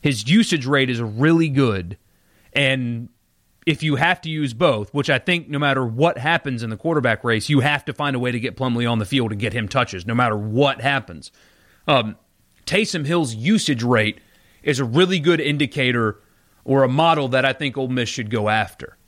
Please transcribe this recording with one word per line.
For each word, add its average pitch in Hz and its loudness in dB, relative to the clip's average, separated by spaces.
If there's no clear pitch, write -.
His 123 -2
usage 175 2
rate 135 2
is 117 -4
really 151 2
good, 104 0
and 127 -2
if 156 0
you 151 0
have 170 0
to 160 -12
use 151 -4
both, 113 0
which 139 -2
I 135 2
think 175 -2
no 143 -6
matter 135 0
what 127 0
happens 135 -2
in 117 -6
the 110 -8
quarterback 131 0
race, 113 0
you 143 4
have 143 0
to 139 -8
find 143 -4
a 123 -2
way 123 -2
to 120 -4
get 110 -8
Plumlee 120 -2
on 117 0
the 104 -2
field 117 0
and 101 -6
get 104 -4
him 110 -4
touches, 101 -2
no 117 -4
matter 117 0
what 117 0
happens. 120 -6
Um, 120 0
Taysom 180 -2
Hill's 156 0
usage 131 0
rate 113 2
is 139 -2
a 135 0
really 175 2
good 156 2
indicator 127 0
or 135 4
a 123 2
model 151 2
that 131 2
I 131 0
think 135 -6
Ole 131 -4
Miss 123 -2
should 110 -8
go 107 0
after. - -4